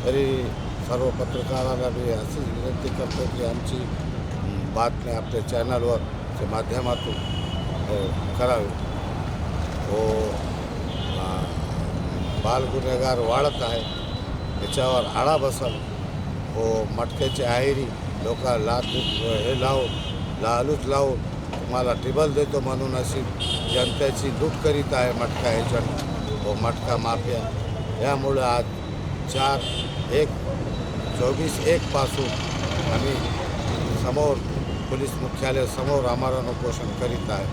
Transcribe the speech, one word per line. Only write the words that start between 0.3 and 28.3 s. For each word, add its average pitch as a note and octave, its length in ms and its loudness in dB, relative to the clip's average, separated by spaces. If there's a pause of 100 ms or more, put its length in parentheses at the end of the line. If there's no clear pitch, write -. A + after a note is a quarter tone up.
सर्व B2 220 2
पत्रकारांना C3 760 0
मी B2 240 0
अशीच - 260 -2
विनंती - 500 -2
करतो B2 480 -2
की A#2 80 -2
आमची A#2 320 -2 (960)
बातमी A#2+ 380 0
आपल्या A2 360 -2
चॅनलवर A#2+ 480 2 (420)
च्या G2 100 -2
माध्यमातून, A#2 680 0 (600)
अ, - 320 0 (320)
करावी. B2 280 2 (1200)
हो, A2 420 2 (920)
अ, F#2 240 -2 (1000)
बाल B2 180 4
गुन्हेगार B2+ 560 2
वाढत B2+ 440 2
आहे, A#2 180 0 (840)
याच्यावर B2+ 400 4 (140)
आळा C#3+ 200 6
बसावा. B2+ 420 0 (760)
हो, A2 300 2 (160)
मटक्याचे B2+ 440 0
आहेरी C3 400 4 (380)
लोक A2+ 200 0
लाच A#2+ 420 2
हे A#2 760 0
लावून, C3 320 2 (500)
लालूच B2 440 2
लावून C#3 360 2 (300)
तुम्हाला B2 400 0
टेबल C#3+ 400 2
देतो C#3+ 280 2
म्हणून C3 340 0
अशी B2+ 260 0 (540)
जनतेची C3 540 2 (120)
लूट D3+ 120 2 (120)
करीत C#3+ 280 2
आहे B2 200 4
मटका A#2 400 0
एजंट A2+ 360 2 (580)
व G#2 60 2 (100)
मटका A#2 340 0
माफिया. A2+ 560 0 (500)
यामुळे C3+ 380 2